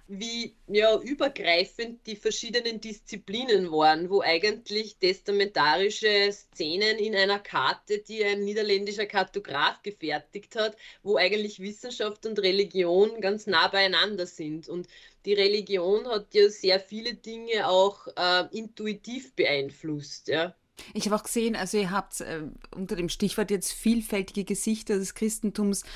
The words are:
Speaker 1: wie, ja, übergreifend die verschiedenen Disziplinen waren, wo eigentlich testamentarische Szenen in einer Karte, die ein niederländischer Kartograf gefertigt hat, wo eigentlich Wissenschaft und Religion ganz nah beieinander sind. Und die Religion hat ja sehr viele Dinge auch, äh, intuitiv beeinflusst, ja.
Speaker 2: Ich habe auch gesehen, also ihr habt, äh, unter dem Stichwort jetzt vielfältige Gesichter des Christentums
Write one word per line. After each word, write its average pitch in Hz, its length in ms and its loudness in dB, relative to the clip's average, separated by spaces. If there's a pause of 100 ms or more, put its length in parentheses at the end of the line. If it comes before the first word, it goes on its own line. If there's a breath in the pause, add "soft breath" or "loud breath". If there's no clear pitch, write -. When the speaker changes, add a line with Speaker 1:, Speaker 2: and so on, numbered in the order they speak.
Speaker 1:
wie, 226 480 -10 (140)
ja, 208 320 4
übergreifend 233 1040 -2
die 220 100 -10
verschiedenen 226 680 -4
Disziplinen 208 920 -2
waren, 156 380 4
wo 196 100 4
eigentlich 208 760 -2
testamentarische 202 1300 2
Szenen 202 680 -4
in 214 180 -2
einer 196 220 4
Karte, 180 600 -2
die 214 220 -4
ein 202 220 0
niederländischer 208 640 -2
Kartograf 190 760 -2
gefertigt 160 760 -8
hat, 214 200 -2 (260 loud breath)
wo 202 140 0
eigentlich 208 440 0
Wissenschaft 214 680 -8
und 220 140 -6
Religion 196 840 2
ganz 202 240 -2
nah 180 220 4
beieinander 190 580 2
sind. 156 420 -10
Und 175 200 -8 (360 loud breath)
die 202 80 2
Religion 202 760 2
hat 220 280 -4
ja 208 160 8
sehr 190 280 2
viele 220 360 -10
Dinge 226 520 -4
auch, 185 400 4 (120)
äh, 180 360 2
intuitiv 220 800 -8
beeinflusst, 143 920 -4
ja. 165 260 -2 (380 loud breath)
Speaker 2:
Ich 214 140 -4
habe 208 100 0
auch 208 60 -2
gesehen, 233 320 -2
also 190 240 -2
ihr 185 140 -2
habt, - 280 -6
äh, 151 220 -8 (320)
unter - 220 -8
dem 175 120 -2
Stichwort 202 440 -2
jetzt 190 200 -4
vielfältige 214 720 -2
Gesichter 214 540 -2
des 190 160 -6
Christentums 208 720 -2 (120)